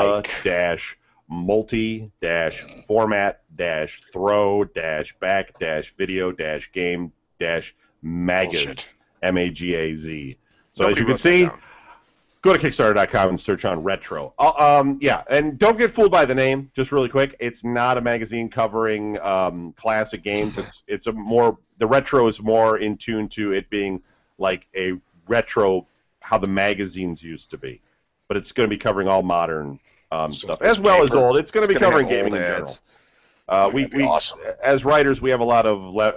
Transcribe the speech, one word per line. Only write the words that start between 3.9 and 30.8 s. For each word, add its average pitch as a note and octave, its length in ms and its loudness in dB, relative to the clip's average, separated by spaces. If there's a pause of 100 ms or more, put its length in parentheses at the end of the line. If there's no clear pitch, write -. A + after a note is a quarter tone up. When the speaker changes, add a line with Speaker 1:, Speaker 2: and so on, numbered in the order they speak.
Speaker 2:
throw G2+ 520 2
dash D#2+ 540 -6
back F#2+ 400 -2
dash D#2+ 380 -4
video F#2 340 -4
dash D#2 420 -8
game F2 380 -4 (280)
dash E2 340 -4 (320)
magaz, F2 460 -2
Speaker 1:
Bullshit. C#2+ 420 -6 (300)
Speaker 2:
M F#2 140 0
A F2+ 120 0
G F2 260 -6
A D#2+ 200 -4
Z. D#2 420 -12 (360)
So G2 100 -2
Speaker 3:
Nobody G2+ 100 4
Speaker 2:
as - 60 0
you A2+ 60 -2
can B2 60 0
Speaker 3:
wrote B2+ 60 0
that E3+ 120 2
Speaker 2:
see, F3+ 180 6
Speaker 3:
down. - 120 -10 (840)
Speaker 2:
go F#3 140 6
to - 40 0
Kickstarter B2 360 2
dot G2 160 4
com F#2+ 180 2
and F2 100 -2
search - 260 -4
on F2 180 -4
Retro. F2 560 -8
Uh, C#3+ 400 6
um, C#3 220 0
yeah, B2 280 0
and D3 300 0
don't G#3+ 180 4
get A3+ 140 2
fooled G#3 200 4
by E3+ 140 6
the B2+ 100 0
name. C3+ 400 0
Just C3+ 180 -2
really C3 160 2
quick, C#3 300 0
it's A#2 260 -8
not A#2+ 320 0
a A#2+ 40 -2
magazine A#2 480 -4
covering, G#2+ 680 -2
um, F2 580 -2
classic G#2+ 460 -4
games. G#2 340 -4
It's, - 300 -14
it's G2+ 200 -6
a A2+ 40 -2
more, A2+ 460 2 (200)
the A2+ 100 0
Retro C3 400 4
is G#2 140 -2
more A2 360 2
in G#2 200 -4
tune A2 320 -6
to G#2 220 -6
it F#2+ 180 -4
being G2 320 -4 (360)
like F#2 280 -2 (100)
a F#2 180 -4 (340)
retro, G#2 580 0 (360)
how - 160 0
the G2 100 -2
magazines F#2+ 760 -2
used D#2+ 300 -16
to D2+ 60 -12
be, C2+ 240 -16 (480)
but G2+ 80 -2
it's - 160 -8
gonna A2+ 160 2
be G2+ 80 -2
covering G2 320 -2
all F#2+ 140 4
modern E2 540 -2 (340)
um, D#2 220 -4
Speaker 1:
So - 140 -12
Speaker 2:
stuff, D#2+ 120 -6
Speaker 1:
there's G#3 180 4
Speaker 2:
as - 20 -8
well F#3+ 240 4